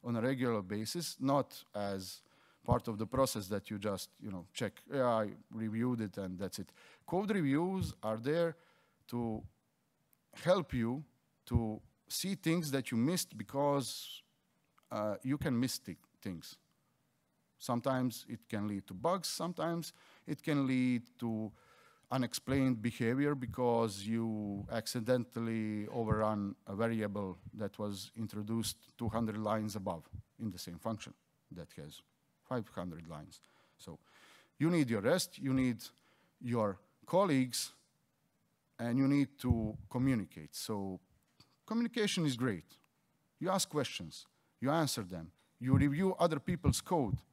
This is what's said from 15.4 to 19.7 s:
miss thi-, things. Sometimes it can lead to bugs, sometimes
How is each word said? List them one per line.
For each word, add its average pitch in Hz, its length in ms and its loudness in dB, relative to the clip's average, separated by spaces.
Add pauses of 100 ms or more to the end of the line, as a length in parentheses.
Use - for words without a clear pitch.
miss 123 200 0
thi-, - 180 -10 (240)
things. 87 360 -10 (1000)
Sometimes 127 720 0
it 113 200 -12
can 104 200 -2
lead 101 180 -4
to 95 80 -14
bugs, 165 340 0
sometimes 170 640 -4 (340)